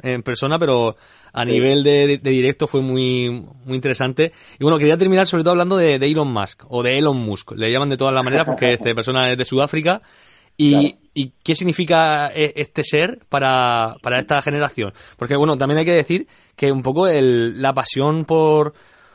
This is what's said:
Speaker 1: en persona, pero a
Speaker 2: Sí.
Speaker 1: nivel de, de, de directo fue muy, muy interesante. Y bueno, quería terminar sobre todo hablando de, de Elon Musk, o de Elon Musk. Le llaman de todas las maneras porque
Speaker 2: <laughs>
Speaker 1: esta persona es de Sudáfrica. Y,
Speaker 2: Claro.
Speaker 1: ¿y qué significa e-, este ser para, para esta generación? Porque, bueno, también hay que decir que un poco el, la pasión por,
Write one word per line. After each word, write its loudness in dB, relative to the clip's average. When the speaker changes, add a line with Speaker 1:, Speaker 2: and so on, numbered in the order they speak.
Speaker 1:
en -4
persona, -2
pero 2
a -4
Speaker 2:
Sí. -2
Speaker 1:
nivel 2
de, 4
de, 2
de -4
directo 0
fue -2
muy, -4
muy -8
interesante. -2
Y -4
bueno, 4
quería 4
terminar 2
sobre 0
todo 2
hablando 0
de, 2
de -2
Elon 0
Musk, -6
o -4
de 0
Elon 0
Musk. -6
Le -2
llaman 0
de -4
todas 0
las 0
maneras 0
porque 0
Speaker 2:
<laughs> -
Speaker 1:
esta -2
persona -2
es -2
de -4
Sudáfrica. -2
Y, 4
Speaker 2:
Claro. 4
Speaker 1:
¿y -4
qué -2
significa 0
e-, 0
este -6
ser -2
para, 0
para -2
esta -2
generación? -4
Porque, -4
bueno, 2
también 0
hay 0
que 0
decir 0
que 2
un -4
poco 0
el, 2
la 0
pasión -2
por, 2